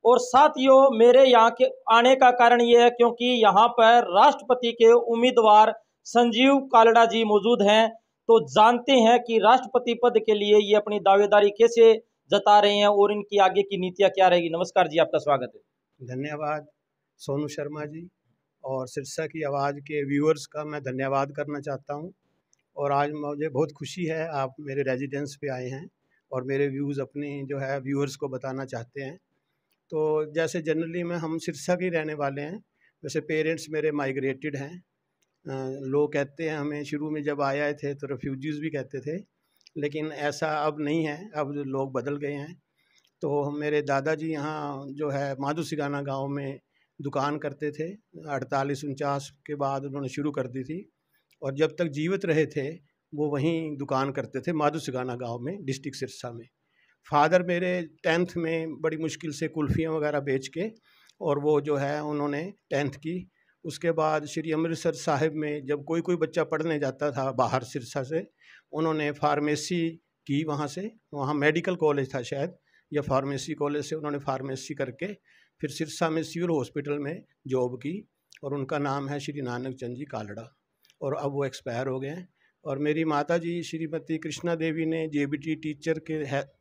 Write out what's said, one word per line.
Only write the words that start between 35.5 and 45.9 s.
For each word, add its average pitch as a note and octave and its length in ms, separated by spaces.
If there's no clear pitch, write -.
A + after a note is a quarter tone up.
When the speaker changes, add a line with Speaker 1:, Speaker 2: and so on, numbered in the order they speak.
Speaker 2:
अ, C3 300
लोग D3 320
कहते C#3+ 360
हैं D#3 80
हमें, D3 280
शुरू D3+ 260
में D3+ 120
जब C#3+ 200
आए, C#3 180
आए D3 140
थे C#3+ 200
तो C#3+ 120
रेफ्यूजीज C#3+ 520
भी D3+ 120
कहते C3+ 300
थे, D#3 240
लेकिन D3+ 340
ऐसा D3 360
अब D3+ 320
नहीं D#3 240
है, D#3+ 320
अब D3 160
लोग C3+ 260
बदल C3 240
गए C#3+ 160
हैं। D3 300
तो C#3+ 300
मेरे D3 320
दादाजी D3 460
यहाँ D3 600
जो C#3+ 220
है C#3 300
माधु D3+ 220
सिगाना C#3+ 400